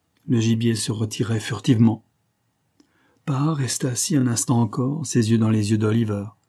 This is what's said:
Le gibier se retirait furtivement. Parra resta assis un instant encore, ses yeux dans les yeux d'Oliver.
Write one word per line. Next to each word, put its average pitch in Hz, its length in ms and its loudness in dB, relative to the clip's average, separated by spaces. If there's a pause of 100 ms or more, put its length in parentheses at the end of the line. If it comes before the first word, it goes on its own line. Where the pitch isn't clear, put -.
(280)
Le 117 120 2
gibier 113 360 2
se 107 160 -4
retirait 107 480 -4
furtivement. 110 640 2 (1200)
Parra 147 280 -2
resta 135 360 -4
assis 127 260 -2
un 127 120 2
instant 117 340 0
encore, 127 440 -2
ses 113 260 0
yeux 113 60 6
dans 110 120 2
les 107 220 2
yeux 110 60 4
d'Oliver. 107 480 0 (240)